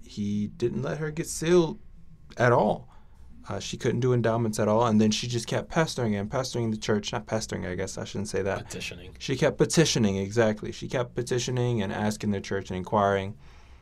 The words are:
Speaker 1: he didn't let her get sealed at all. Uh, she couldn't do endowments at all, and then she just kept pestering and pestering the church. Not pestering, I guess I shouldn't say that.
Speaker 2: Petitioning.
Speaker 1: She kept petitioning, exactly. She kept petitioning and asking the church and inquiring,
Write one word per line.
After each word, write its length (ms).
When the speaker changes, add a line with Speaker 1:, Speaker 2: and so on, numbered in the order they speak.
Speaker 1:
he 440
didn't 340
let 160
her 140
get 160
sealed 520
at 140
all. 360
Uh, 120
she 180
couldn't 240
do 120
endowments 460
at 80
all, 180
and 160
then 80
she 180
just 200
kept 220
pestering 460
and 140
pestering 420
the 60
church. 340
Not 140
pestering, 400
I 100
guess 220
I 60
shouldn't 240
say 160
that. 220
Speaker 2:
Petitioning. 520
Speaker 1:
She 180
kept 220
petitioning, 600
exactly. 540
She 160
kept 280
petitioning 680
and 100
asking 400
the 100
church 280
and 80
inquiring, 600